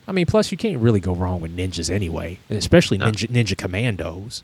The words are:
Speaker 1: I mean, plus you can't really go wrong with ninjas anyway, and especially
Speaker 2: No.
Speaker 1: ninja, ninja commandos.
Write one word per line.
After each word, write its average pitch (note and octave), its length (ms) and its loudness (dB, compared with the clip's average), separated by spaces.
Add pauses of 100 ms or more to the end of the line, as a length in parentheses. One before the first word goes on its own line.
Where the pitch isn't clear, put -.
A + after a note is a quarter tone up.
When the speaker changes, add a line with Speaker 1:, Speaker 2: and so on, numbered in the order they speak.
Speaker 1:
I G#3 40 -6
mean, F3+ 160 0
plus G#3+ 240 2
you F#3 60 -6
can't G3 200 -2
really A2+ 220 6
go F2+ 160 -2
wrong F2+ 260 -2
with E2 160 -8
ninjas F2 320 -4
anyway, E2+ 480 -4 (100)
and G#2+ 120 -4
especially D#3+ 400 4
Speaker 2:
No. - 80 2
Speaker 1:
ninja, A2 200 -2
ninja A#2 300 0
commandos. F#2+ 880 -6